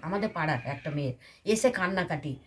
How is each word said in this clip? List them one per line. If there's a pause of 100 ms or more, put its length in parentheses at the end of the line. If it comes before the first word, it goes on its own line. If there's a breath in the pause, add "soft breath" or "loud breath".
আমাদের
পাড়ার
একটা
মেয়ের, (300 soft breath)
এসে
কান্নাকাটি। (100)